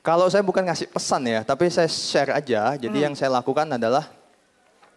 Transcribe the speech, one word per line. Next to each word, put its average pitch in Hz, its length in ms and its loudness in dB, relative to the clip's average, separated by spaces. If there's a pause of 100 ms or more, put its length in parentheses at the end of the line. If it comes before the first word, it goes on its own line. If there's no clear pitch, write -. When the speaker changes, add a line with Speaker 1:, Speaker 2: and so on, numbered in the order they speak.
Speaker 1:
Kalau 175 240 4
saya 196 160 2
bukan 185 240 0
ngasih - 160 -4
pesan 170 400 -4
ya, 113 160 0
tapi 139 240 0
saya 170 240 2
share 139 400 -2
aja. 123 480 0
Jadi 113 160 -6
Speaker 2:
Hmm. 143 160 2
Speaker 1:
yang 143 80 -8
saya 135 160 0
lakukan 135 320 0
adalah, 127 400 0 (920)